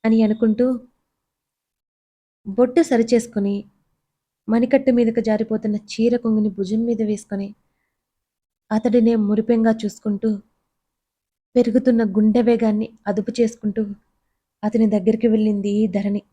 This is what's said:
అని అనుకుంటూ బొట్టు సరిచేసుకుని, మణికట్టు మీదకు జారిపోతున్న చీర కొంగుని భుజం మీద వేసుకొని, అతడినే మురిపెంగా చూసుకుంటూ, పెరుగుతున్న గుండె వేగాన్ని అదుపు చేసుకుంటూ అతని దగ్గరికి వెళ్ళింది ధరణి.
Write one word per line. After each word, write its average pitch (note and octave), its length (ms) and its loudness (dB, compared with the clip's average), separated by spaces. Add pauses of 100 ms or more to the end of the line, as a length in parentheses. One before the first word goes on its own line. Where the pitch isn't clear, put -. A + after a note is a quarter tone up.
అని A3 180 4
అనుకుంటూ A3+ 560 0 (1700)
బొట్టు B3 340 2
సరిచేసుకుని, A3+ 800 0 (840)
మణికట్టు B3+ 420 2
మీదకు A#3 280 2
జారిపోతున్న G#3+ 560 -2
చీర A#3 420 -2
కొంగుని G#3+ 320 0
భుజం G3+ 360 -4
మీద A3+ 160 -4
వేసుకొని, G#3 540 -6 (1160)
అతడినే A3+ 440 2
మురిపెంగా A3 560 0 (140)
చూసుకుంటూ, G#3 520 -4 (1160)
పెరుగుతున్న A#3+ 480 2
గుండె G#3+ 380 2
వేగాన్ని A3 560 0 (100)
అదుపు G#3 240 -4 (100)
చేసుకుంటూ A3 440 -2 (760)
అతని A3 240 2
దగ్గరికి A3 400 0
వెళ్ళింది G#3+ 600 0
ధరణి. G3+ 340 -2 (120)